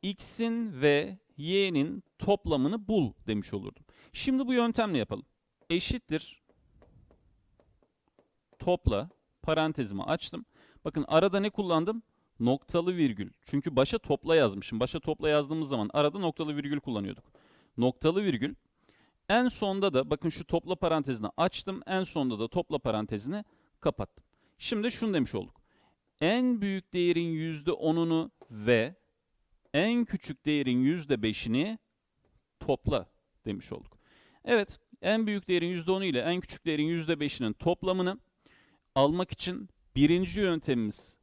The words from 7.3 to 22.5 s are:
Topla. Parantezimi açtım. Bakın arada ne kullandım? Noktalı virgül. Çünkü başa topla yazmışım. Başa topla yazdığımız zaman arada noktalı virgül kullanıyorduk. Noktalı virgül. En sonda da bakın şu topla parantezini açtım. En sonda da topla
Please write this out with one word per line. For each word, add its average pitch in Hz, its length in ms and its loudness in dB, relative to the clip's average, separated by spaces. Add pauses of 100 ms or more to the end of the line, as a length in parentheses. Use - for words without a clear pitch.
Topla. 156 520 0 (320)
Parantezimi 151 600 -2
açtım. - 440 -6 (380)
Bakın 156 240 -4
arada 180 320 4
ne 208 100 -2
kullandım? 190 520 0 (380)
Noktalı 170 560 0
virgül. 110 340 0 (120)
Çünkü 143 340 -2
başa 131 220 2
topla 156 380 0
yazmışım. 110 440 2
Başa 127 200 -2
topla 156 280 -2
yazdığımız 151 400 0
zaman 110 240 -2
arada 147 260 2
noktalı 156 380 -4
virgül 143 240 -4
kullanıyorduk. 104 440 -6 (520)
Noktalı 156 480 2
virgül. 120 300 -2 (760)
En 247 200 2
sonda 196 460 0
da 127 160 2
bakın 156 180 -2
şu 170 160 -8
topla 175 320 -2
parantezini 139 600 -2
açtım. 190 500 -2
En 190 180 0
sonda 131 340 -2
da 113 100 -2
topla 165 300 -4